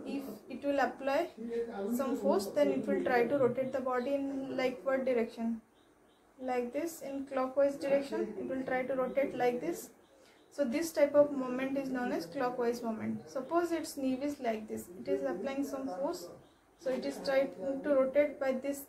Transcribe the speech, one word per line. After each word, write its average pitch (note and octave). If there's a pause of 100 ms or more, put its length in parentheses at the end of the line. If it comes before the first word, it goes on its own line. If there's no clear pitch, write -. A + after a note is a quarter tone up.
If C4+ (260)
it B3+
will C#4
apply C4+ (680)
some C4
force, -
then -
it -
will -
try B3
to C#4+
rotate B3+
the C#4
body B3+
in C4+
likeward C4
direction. A#3 (800)
Like B3
this, E4
in C#4
clockwise C4+
direction, -
it C4
will C4
try B3+
to C4+
rotate C4
like B3
this. - (600)
So C#4+
this D4
type C#4+
of D4
moment C4
is C4+
known B3+
as D#4+
clockwise B3
moment. A3
Suppose E4
its D#4
knee C4
is C#4+
like A3
this. A3 (140)
It -
is -
applying C4+
some C4+
force. C#4 (540)
So B3+
it C4
is C#4
trying C4+ (320)
to D4+
rotate C#4+
by C4
this C#4+